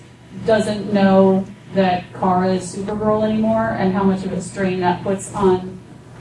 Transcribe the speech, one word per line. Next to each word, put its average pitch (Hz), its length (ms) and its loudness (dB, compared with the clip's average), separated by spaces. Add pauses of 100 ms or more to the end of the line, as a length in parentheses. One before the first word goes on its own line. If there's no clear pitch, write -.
(460)
doesn't 208 460 0
know 190 520 4 (300)
that 180 300 2 (100)
Kara 190 400 0
is - 220 -6
Supergirl 214 520 -2
anymore 220 420 0
and 190 220 0
how 196 120 0
much 190 200 0
of 185 80 -6
a 175 80 -4
strain 185 400 -4
that 180 220 0
puts 196 320 -6
on 185 460 0 (400)